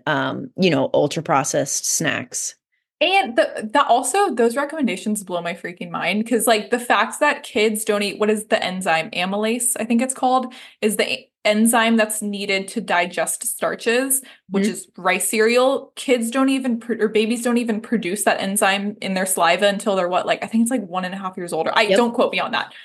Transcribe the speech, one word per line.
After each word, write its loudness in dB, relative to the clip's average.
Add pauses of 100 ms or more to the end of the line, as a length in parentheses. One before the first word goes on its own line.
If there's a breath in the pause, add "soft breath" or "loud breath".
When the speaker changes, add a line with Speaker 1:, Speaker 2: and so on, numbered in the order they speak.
Speaker 1:
um, -4
you 2
know, 2
ultra 0
processed 0
snacks. -4 (460)
Speaker 2:
And 0
the, 0
the, 4
also, 2
those 2
recommendations -2
blow -4
my -4
freaking -12
mind, -2
'cause, 0
like, 2
the 0
fact 0
that 2
kids 0
don't 0
eat, -4
what 2
is 0
the 0
enzyme? -2
Amylase, -2
I -2
think 2
it's -4
called, 0 (280 loud breath)
is 0
the 0
e-, -10 (120)
enzyme 4
that's 0
needed -2
to -6
digest -2
starches, -2 (300 loud breath)
which 0
Speaker 1:
Mm-hmm. 0
Speaker 2:
is -12 (100)
rice 0
cereal. 2
Kids 0
don't 2
even 0
pr-, -6
or 2
babies 0
don't 2
even 0
produce -2
that 4
enzyme 0
in -4
their 0
saliva 2
until 0
they're, 0
what, 0
like, -2
I -6
think 0
it's, 2
like, -2
one -6
and -6
a -10
half -8
years -6
old, -2
or -2
I, 6
Speaker 1:
Yep. 4
Speaker 2:
don't 4
quote 2
me -2
on -2
that. -4
Speaker 1:
No, -20